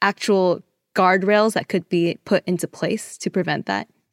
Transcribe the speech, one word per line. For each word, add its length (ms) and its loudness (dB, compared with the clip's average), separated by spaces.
actual 600 0
guardrails 600 2
that 140 -4
could 200 -4
be 380 0
put 200 0
into 220 -2
place 480 -6
to 140 -8
prevent 360 -2
that? 220 -4